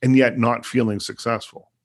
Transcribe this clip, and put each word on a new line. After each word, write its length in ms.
and 140
yet 220
not 280
feeling 340
successful? 720